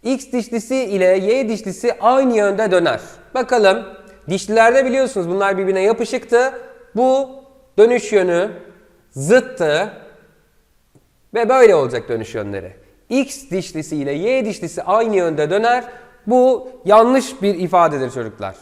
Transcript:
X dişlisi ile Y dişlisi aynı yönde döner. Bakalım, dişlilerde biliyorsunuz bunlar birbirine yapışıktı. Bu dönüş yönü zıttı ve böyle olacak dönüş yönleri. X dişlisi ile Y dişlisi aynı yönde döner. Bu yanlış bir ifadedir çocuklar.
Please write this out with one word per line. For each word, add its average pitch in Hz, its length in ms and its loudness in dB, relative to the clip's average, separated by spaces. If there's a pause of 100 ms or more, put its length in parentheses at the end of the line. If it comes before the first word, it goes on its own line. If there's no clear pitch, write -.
X 247 300 -6
dişlisi 233 440 -4
ile 202 280 -2
Y 202 440 2
dişlisi 214 520 -4
aynı 247 360 2
yönde 202 340 0
döner. 170 300 0 (340)
Bakalım, 226 520 0 (420)
dişlilerde 226 560 2
biliyorsunuz 240 440 -2
bunlar 196 300 -2
birbirine 190 220 -2
yapışıktı. 233 720 0 (440)
Bu 262 340 0 (480)
dönüş 226 340 4
yönü 180 380 2 (600)
zıttı 175 840 0 (1400)
ve 233 140 0
böyle 247 260 6
olacak 127 340 -2
dönüş 113 260 -6
yönleri. 98 420 -10 (320)
X 269 420 -4
dişlisi 156 460 -6
ile 139 160 -4
Y 220 320 -2
dişlisi 180 380 -8
aynı 220 340 0
yönde 156 340 0
döner. 233 340 0 (420)
Bu 247 440 2 (140)
yanlış 226 580 4
bir 202 120 0
ifadedir 160 560 0
çocuklar. 104 520 -10